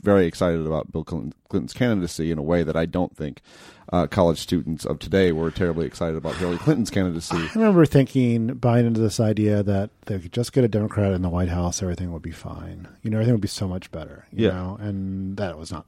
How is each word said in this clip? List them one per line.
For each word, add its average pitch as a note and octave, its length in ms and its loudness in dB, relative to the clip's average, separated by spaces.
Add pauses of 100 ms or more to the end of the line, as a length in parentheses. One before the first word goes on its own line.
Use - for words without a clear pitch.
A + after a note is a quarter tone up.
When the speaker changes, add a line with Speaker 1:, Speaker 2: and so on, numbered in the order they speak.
Speaker 1:
very G2 240 6
excited E2+ 400 0
about D#2 240 -4
Bill D#2+ 120 -4
Clinton, D#2 300 -8 (160)
Clinton's C#2 240 -2
candidacy F2+ 580 -2
in D#2 60 -2
a D2 60 -4
way E2+ 200 2
that D#2 120 -2
I E2 100 2
don't F2 300 -4
think, - 260 -10 (500)
uh, F2 140 2
college E2+ 320 2
students D#2 480 -4
of D2 140 -4
today F#2 320 2
were D#2+ 180 0
terribly E2 380 -2
excited E2 300 -4
about D#2 180 -6
Hillary F2 240 -2
Clinton's B2+ 320 2
candidacy. F2 460 -2
Speaker 2:
I E2 180 -4
remember G#3 320 6
thinking, B2 680 2
buying A#2+ 300 4
into A2+ 140 2
this A2 200 2
idea G#2 440 2
that G2 260 0 (160)
they G2 140 -4
could F2 140 -12
just A#2+ 200 -4
get C3 120 4
a - 20 2
Democrat G#2 460 2
in F2+ 100 0
the F2+ 60 0
White F2 200 0
House, F2 320 -2
everything F2+ 300 -4
would E2 100 -10
be E2 100 -10
fine. E2+ 560 -14 (140)
You A2+ 80 -6
know, G#2+ 80 0
everything A2+ 160 4
would G#2 80 4
be G2 60 -2
so - 200 -4
much F2+ 240 -6
better. - 400 -14
You G#2+ 160 2
Speaker 1:
Yeah. F#2 60 4
Speaker 2:
know, F#2 260 -6
and F#2+ 580 -6
that F2 200 -6
was E2 140 -12
not, D2+ 160 -10